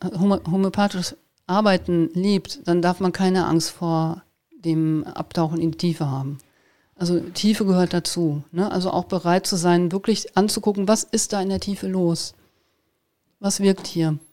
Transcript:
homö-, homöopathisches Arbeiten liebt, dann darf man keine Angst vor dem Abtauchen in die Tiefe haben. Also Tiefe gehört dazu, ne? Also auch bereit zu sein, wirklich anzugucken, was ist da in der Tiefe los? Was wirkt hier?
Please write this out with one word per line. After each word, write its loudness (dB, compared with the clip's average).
homö-, 0
homöopathisches 0
Arbeiten 2
liebt, -2
dann 2
darf 0
man 0
keine 0
Angst 0
vor -2
dem -2
Abtauchen -4
in 0
die -8
Tiefe -2
haben. -6
Also 0
Tiefe 0
gehört 4
dazu, -2
ne? -2
Also -2
auch -2
bereit 0
zu -2
sein, 4
wirklich -2
anzugucken, 0
was 2
ist -2
da -2
in -2
der -2
Tiefe -6
los? 0
Was -2
wirkt 2
hier? 0